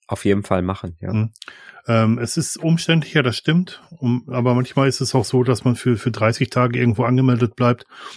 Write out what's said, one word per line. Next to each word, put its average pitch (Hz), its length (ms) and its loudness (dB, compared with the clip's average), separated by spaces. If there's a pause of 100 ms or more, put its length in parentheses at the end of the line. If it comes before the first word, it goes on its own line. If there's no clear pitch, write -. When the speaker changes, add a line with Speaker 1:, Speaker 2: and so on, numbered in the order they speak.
Speaker 1:
auf - 160 -6
jeden 101 180 2
Fall 95 200 0
machen, 92 380 -6
ja. 95 120 -8
Speaker 2:
Mhm. 110 200 0 (560)
Ähm, 113 300 2
es - 180 -6
ist - 200 -4
umständlicher, 165 640 0
das 120 140 0
stimmt. - 540 -2
Um, 123 380 -2
aber 123 260 0
manchmal 127 340 0
ist 127 120 -2
es 127 140 -4
auch 120 100 2
so, 127 200 0
dass 123 200 0
man 123 120 2
für, 120 200 0
für 113 140 -2
dreißig 110 400 0
Tage 123 300 0
irgendwo 120 240 2
angemeldet 123 500 2
bleibt 120 320 0 (300)